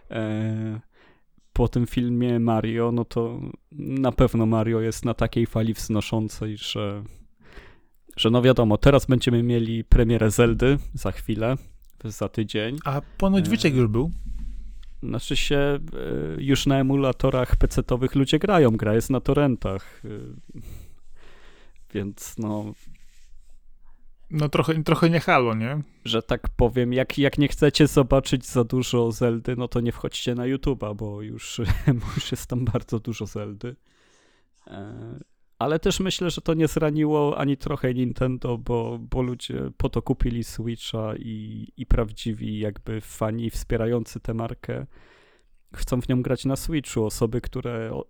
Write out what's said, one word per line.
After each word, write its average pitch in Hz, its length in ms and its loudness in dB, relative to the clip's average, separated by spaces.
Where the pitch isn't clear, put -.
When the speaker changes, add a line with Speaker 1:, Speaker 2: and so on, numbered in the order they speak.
Speaker 1:
E, 110 680 -4
po 120 140 4
tym 120 200 2
filmie 120 520 0
Mario, 117 520 0
no 120 140 0
to 117 340 -4
na 135 400 -2
pewno 117 340 4
Mario 113 360 2
jest 113 240 -4
na 117 80 0
takiej 117 320 0
fali 113 280 0
wznoszącej, 107 840 -4
że, 104 460 -6
że 113 120 2
no 120 120 4
wiadomo, 120 360 6
teraz 139 280 8
będziemy 120 380 4
mieli 113 400 0
premierę 113 480 6
Zeldy 120 460 4
za 104 180 -4
chwilę, 110 440 -2
za 107 260 -6
tydzień. 113 560 -4
Speaker 2:
A 139 160 -2
ponoć 190 300 4
Speaker 1:
E, - 20 0
Speaker 2:
wyciek 175 260 2
już 123 120 4
był. 120 240 0
Speaker 1:
Znaczy 117 320 -4
się, - 220 2
e, 143 220 2
już 135 280 2
na 135 140 6
emulatorach 135 760 2
pecetowych - 600 2
ludzie 139 240 4
grają, 151 380 6
gra 107 160 2
jest 113 160 2
na 127 120 2
torrentach, 131 840 0
e, 113 40 -12
więc 101 440 -8
no. 104 360 -6
Speaker 2:
No 151 180 0
trochę, 160 340 0
trochę 165 260 4
nie 165 100 4
halo, 127 360 2
nie? 131 260 -4
Speaker 1:
Że 113 160 0
tak - 280 -2
powiem, 123 440 2
jak, 127 240 0
jak 139 200 2
nie 143 100 4
chcecie 147 400 4
zobaczyć 135 580 2
za 123 180 2
dużo 120 480 0
Zeldy, 117 440 0
no 120 120 -4
to 120 120 -2
nie 117 120 0
wchodźcie - 440 -4
na 123 80 -6
YouTube'a, 127 520 -2
bo 104 260 -8
już, 113 400 -10
<laughs> - 360 0
już - 160 -4
jest - 160 -8
tam 123 180 -2
bardzo 113 340 -2
dużo 110 260 -8
Zeldy. 104 500 -10
E, 113 520 -14
ale 147 200 0
też - 200 0
myślę, 185 300 -2
że - 120 -6
to 165 120 0
nie 160 140 2
zraniło 151 720 2
ani 139 200 0
trochę 131 360 -2
Nintendo, 127 640 -2
bo, 117 420 -4
bo 120 220 -4
ludzie 127 560 -6
po 139 120 -2
to 117 120 -2
kupili 120 420 0
Switcha 110 720 -6
i, 110 520 -10
i 127 80 -8
prawdziwi 110 720 0
jakby 107 420 -6
fani 113 480 -4
wspierający 113 720 -2
tę - 140 -8
markę 120 520 -8
chcą - 260 0
w - 80 -6
nią 127 120 2
grać 123 240 -2
na 135 100 0
Switchu. 135 500 -2
Osoby, 113 360 0
które 117 520 -6
o-, - 160 -8